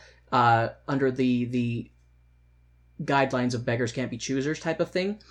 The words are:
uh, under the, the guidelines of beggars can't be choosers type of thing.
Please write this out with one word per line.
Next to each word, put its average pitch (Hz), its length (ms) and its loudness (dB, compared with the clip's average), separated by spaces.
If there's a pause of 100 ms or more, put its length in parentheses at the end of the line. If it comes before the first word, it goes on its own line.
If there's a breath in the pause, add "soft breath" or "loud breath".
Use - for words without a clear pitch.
(320 loud breath)
uh, 117 380 4 (180)
under 135 220 2
the, 127 360 0
the 120 460 -2 (1120)
guidelines 131 500 2
of 120 100 -4
beggars 117 300 -2
can't 123 180 -4
be 117 60 -8
choosers 135 420 -4
type 160 220 -4
of 165 100 -4
thing. 196 280 -4 (120)